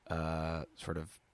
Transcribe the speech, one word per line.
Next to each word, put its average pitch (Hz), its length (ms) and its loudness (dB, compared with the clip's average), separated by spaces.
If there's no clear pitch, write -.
uh, 80 540 2
sort 87 200 -2
of 80 220 -6